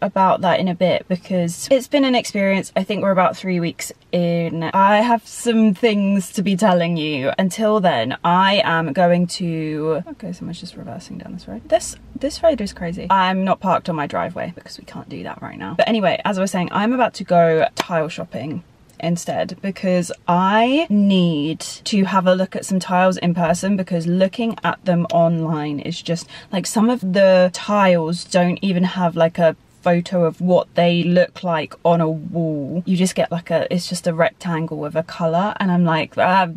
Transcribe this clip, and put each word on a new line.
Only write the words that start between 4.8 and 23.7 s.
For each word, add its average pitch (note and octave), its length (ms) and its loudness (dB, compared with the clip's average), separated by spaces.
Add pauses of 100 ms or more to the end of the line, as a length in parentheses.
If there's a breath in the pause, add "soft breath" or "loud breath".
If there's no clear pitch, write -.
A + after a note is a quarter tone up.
have A#3 280 2
some A3 500 2
things G3+ 580 0
to G#3+ 100 -2
be F#3+ 140 2
telling F3 400 2
you. D3 420 -2
Until G#3+ 400 0
then, C3 460 0
I F#3+ 400 4
am E3 280 0
going F3 360 2
to... D#3 800 -4
Okay, - 240 -12
someone's F3 260 -12
just - 160 -16
reversing - 440 -14
down - 160 -14
this F3+ 120 -14
road. A#3 220 -14
This, D#4+ 260 -2 (240)
this - 240 -6
road D#4 200 2
is G3 100 -6
crazy. F3 380 -8
I'm F#3 340 2
not F#3 160 0
parked F3 280 0
on E3+ 60 -2
my D3 140 -4
driveway F#2 480 -6
because - 200 -20
we - 80 -18
can't - 240 -16
do F3 140 -12
that - 180 -12
right - 160 -14
now. G2 200 -10
But - 100 2
anyway, G#3 380 0
as G3 120 -2
I F#3 40 -2
was G3 100 -2
saying, F3+ 220 -2
I'm G#3+ 200 0
about B3+ 220 0
to F#3+ 100 -10
go E3 520 4
tile D#3 320 -2
shopping E3+ 560 -10 (340)
instead E3+ 640 -4
because F3+ 480 -2 (160)
I A3 640 2
need F3 720 2
to - 460 -2
have F#3 200 0
a F#3 80 6
look F#3 220 -4
at - 100 -8
some F#3 140 -2
tiles F#3 380 2
in F3 160 0
person, F3 420 0